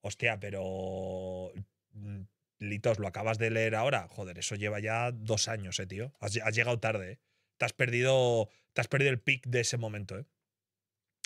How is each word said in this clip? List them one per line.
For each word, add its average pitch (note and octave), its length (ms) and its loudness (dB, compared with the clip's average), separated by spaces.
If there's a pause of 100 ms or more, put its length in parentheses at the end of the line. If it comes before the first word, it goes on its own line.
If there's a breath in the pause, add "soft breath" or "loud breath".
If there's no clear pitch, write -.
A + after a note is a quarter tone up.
Hostia, A2 380 -2
pero, F#2 1120 -4 (400)
mm, G2+ 320 -10 (360)
Litos, G#2 400 0
¿lo G2+ 80 -2
acabas G#2+ 300 -2
de A2+ 140 2
leer A2+ 240 2
ahora? A2+ 340 0
Joder, F2+ 300 -10
eso F2 160 -4
lleva G#2 260 -2
ya A#2 320 0
dos A2 340 0
años, G#2 320 -4
eh, G2 80 -4
tío. G2+ 340 -8
Has, G2+ 180 -2
has A2 160 0
llegado A#2 260 4
tarde, G#2 320 -2
eh. B2 60 -16 (400)
Te A#2+ 80 2
has - 80 -4
perdido, B2 720 4 (240 soft breath)
te - 80 2
has A#2 80 0
perdido C#3 220 4
el B2 100 0
pic C3+ 260 0
de B2 140 2
ese A#2 160 0
momento, G#2 420 -6
eh. C#3 60 -10 (1000)